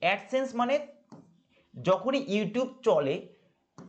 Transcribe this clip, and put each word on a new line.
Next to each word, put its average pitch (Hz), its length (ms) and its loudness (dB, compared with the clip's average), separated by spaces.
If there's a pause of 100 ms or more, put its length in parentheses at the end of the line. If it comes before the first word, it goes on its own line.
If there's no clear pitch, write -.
AdSense 220 560 0
মানে 262 300 0 (960)
যখনই 196 580 2
YouTube 247 420 -2
চলে, 151 520 2 (540)